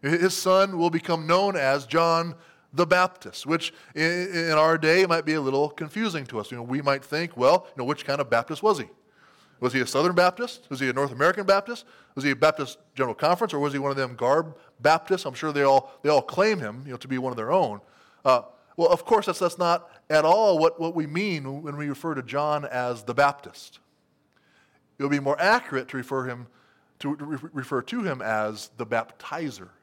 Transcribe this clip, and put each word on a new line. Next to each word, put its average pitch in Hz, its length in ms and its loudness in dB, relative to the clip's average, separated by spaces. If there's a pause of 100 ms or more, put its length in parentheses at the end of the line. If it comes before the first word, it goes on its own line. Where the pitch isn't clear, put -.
His 170 340 0
son 190 420 2
will 170 120 2
become 165 360 -4
known 190 300 2
as 135 300 0
John 165 480 2 (380)
the 165 140 0
Baptist, 180 600 0
which 165 260 -2 (220)
i-, 151 60 -6
in 170 520 -2
our 160 240 6
day 165 300 4
might 165 180 0
be 156 100 0
a 156 60 0
little 139 300 0
confusing 160 560 -6
to 120 140 -8
us. 104 100 -10
You 123 60 -12
know, 120 80 -10
we 131 180 -4
might 139 220 0
think, 165 320 -6
well, 151 320 4
you - 80 -20
know, 131 80 -6
which 147 200 -4
kind 143 160 -4
of 127 80 -2
Baptist 117 340 -2
was 202 160 2
he? 113 80 -8 (760)
Was 123 120 0
he 131 80 2
a 120 80 0
Southern 170 260 2
Baptist? 180 560 0
Was 135 80 -8
he 131 100 -2
a 123 40 -2
North 135 180 -2
American 175 340 0
Baptist? 202 400 0 (300)
Was 135 80 -6
he 143 80 2
a 131 60 0
Baptist 151 420 0 (160)
General 123 220 -2
Conference, 180 360 0
or 151 60 -2
was 143 140 -2
he 139 80 -4
one 139 100 -2
of 135 60 -4
them 123 180 -4
garb 143 420 0 (220)
Baptists? 160 460 2
I'm 131 100 -8
sure 156 160 -4
they 143 140 0
all, 135 260 4 (120)
they 143 80 0
all 147 120 4
claim 196 380 0
him, 117 240 -10
you 139 80 -14
know, - 60 -12
to 135 100 -16
be 131 100 -4
one 127 140 -4
of 120 40 -8
their 113 140 -6
own. 131 300 0 (440)
Uh, 127 180 4 (340)
well, 165 120 2
of 175 160 2
course, 220 220 2
that's, 175 140 -4
that's 180 180 -2
not 170 320 0 (180)
at 156 160 4
all 185 360 4
what, 165 180 2
what 165 160 -4
we 156 140 -4
mean 151 560 -4
when 143 120 -8
we 147 120 -6
refer 156 260 -6
to 131 80 -6
John 147 440 -2
as 123 360 -4
the 117 120 -6
Baptist. - 680 -2 (1160)
It 135 60 -6
would 139 80 -2
be 143 80 2
more 139 220 -2
accurate 175 480 0
to - 80 -10
refer 127 300 -6
him 120 200 -10 (540)
to, 151 160 -4
to 147 80 -12
re-, 147 280 -10
refer 127 300 -4
to 240 220 -6
him 139 180 -4
as 107 540 -4
the 117 100 -6
baptizer. 113 840 -6 (120)